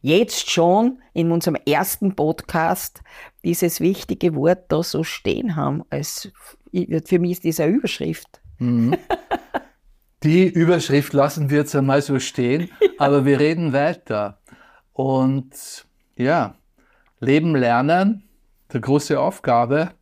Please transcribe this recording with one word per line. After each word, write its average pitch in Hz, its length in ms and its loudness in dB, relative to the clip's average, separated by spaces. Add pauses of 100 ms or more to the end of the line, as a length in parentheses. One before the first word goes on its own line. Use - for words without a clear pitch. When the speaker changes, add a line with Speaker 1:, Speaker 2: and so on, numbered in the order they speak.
Speaker 1:
jetzt 175 480 0
schon 202 500 2 (140)
in 165 180 0
unserem 165 240 0 (100)
ersten 185 500 0
Podcast 165 840 -4 (440)
dieses 175 340 -2
wichtige 180 560 -2
Wort 170 340 0
da 160 140 0
so 160 220 -4
stehen - 500 -4
haben. 143 360 -4
Als, 143 380 -8 (760)
für 180 140 2
mich 175 120 0
ist - 140 -8
das 165 200 -2
eine 170 80 2
Überschrift. - 680 -6 (160)
Speaker 2:
Mhm. 120 440 0
Speaker 1:
<laughs> - 1200 -10
Speaker 2:
Die 175 240 6
Überschrift 165 680 2
lassen 143 360 0
wir 147 100 2
jetzt 147 160 -2
einmal 139 260 2
so 139 180 -2
stehen, 139 560 -2
Speaker 1:
<laughs> - 60 -2
Ja. 403 80 4 (100)
Speaker 2:
aber 139 260 4
wir 139 140 4
reden 160 340 0
weiter. 113 680 -2 (540)
Und 131 920 -4 (300)
ja, 127 400 -2 (640)
Leben, 151 360 2
Lernen, 147 680 2 (500)
die 120 80 -2
große 143 380 0
Aufgabe 139 720 0 (100)